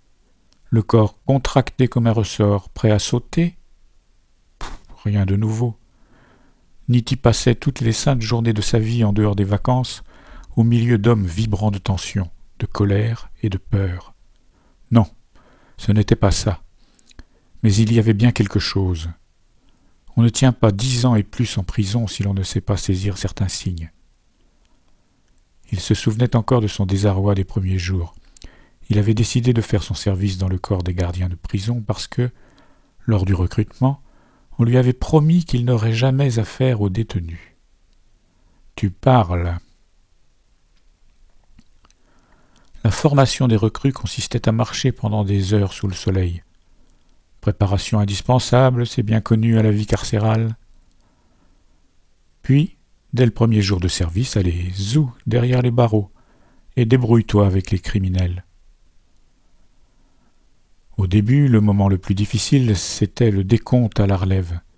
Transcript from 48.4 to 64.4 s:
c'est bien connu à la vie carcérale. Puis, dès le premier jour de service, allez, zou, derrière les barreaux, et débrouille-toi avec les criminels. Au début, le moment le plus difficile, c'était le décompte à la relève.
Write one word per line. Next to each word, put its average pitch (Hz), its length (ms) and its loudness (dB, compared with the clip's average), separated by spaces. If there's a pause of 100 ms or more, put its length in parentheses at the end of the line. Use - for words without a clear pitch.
c'est - 160 -4
bien 110 200 0
connu 113 360 2
à 110 60 4
la 107 80 4
vie 104 140 0
carcérale. 110 720 -2 (1800)
Puis, 147 340 0 (380)
dès 123 100 2
le 117 80 4
premier 113 300 2
jour 98 180 0
de 90 80 0
service, 90 480 -2
allez, 87 400 0
zou, 120 340 0 (160)
derrière 120 360 2
les 123 100 2
barreaux, 113 400 2 (640)
et 127 80 2
débrouille-toi 113 640 4
avec 95 240 0
les 92 80 -2
criminels. 92 640 -2 (2500)
Au 98 100 0
début, 110 400 4
le 113 140 4
moment 101 260 4
le 98 100 2
plus - 160 -4
difficile, 110 600 0
c'était - 560 -2
le 98 140 0
décompte 117 560 0
à 101 40 4
la 98 120 0
relève. 92 420 -2 (180)